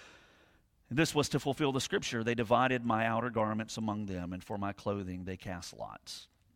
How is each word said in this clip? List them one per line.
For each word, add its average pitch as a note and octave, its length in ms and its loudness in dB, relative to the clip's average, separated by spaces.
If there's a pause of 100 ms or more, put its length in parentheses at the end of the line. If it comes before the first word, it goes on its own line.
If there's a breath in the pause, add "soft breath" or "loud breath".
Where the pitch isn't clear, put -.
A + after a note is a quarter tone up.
(880 loud breath)
And B2 100 0
this D#3+ 160 4
was C#3+ 140 4
to D3+ 100 2
fulfill C#3 340 2
the C3 100 2
scripture, A2+ 420 -2
"They A#2+ 100 2
divided A#2+ 520 4
my A2+ 180 4
outer A2+ 240 2
garments A2 480 0
among G#2+ 300 -2
them, F2+ 260 -4
and F2+ 100 -6
for G#2 140 -6
my G2+ 160 -2
clothing F#2 540 -4
they F#2 100 -6
cast F2+ 400 -10
lots." G#1 520 -12 (280)